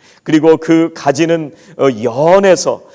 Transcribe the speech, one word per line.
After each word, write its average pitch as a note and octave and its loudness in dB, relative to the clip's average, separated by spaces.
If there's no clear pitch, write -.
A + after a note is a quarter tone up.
그리고 D#3 2
그 E3 0
가지는, D#3 -4
어, C#3 0
연해서, D3+ 0